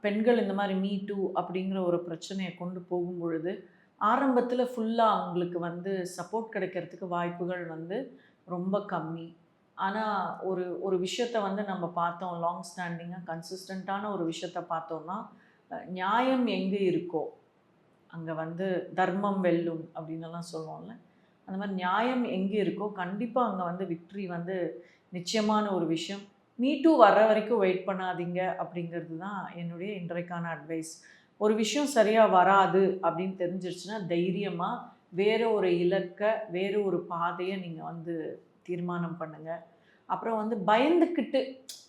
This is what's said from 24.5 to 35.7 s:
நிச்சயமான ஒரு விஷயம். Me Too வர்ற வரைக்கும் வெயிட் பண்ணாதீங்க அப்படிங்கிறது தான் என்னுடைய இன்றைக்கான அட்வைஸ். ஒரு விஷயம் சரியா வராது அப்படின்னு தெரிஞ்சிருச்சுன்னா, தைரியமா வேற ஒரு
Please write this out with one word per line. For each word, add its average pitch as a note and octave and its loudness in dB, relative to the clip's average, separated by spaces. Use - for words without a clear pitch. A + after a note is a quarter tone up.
நிச்சயமான G#3 0
ஒரு E3+ 2
விஷயம். E3 -2
Me A#3+ 2
Too D#4+ 6
வர்ற G#3+ 12
வரைக்கும் G#3+ 4
வெயிட் F#3 4
பண்ணாதீங்க F#3 -2
அப்படிங்கிறது E3 -8
தான் F#3+ -8
என்னுடைய E3+ -8
இன்றைக்கான F3 -6
அட்வைஸ். D#3+ -8
ஒரு G#3+ 4
விஷயம் A#3 0
சரியா A3 6
வராது F#3 6
அப்படின்னு F3 0
தெரிஞ்சிருச்சுன்னா, F3+ -6
தைரியமா F3 -2
வேற A3 2
ஒரு F#3 4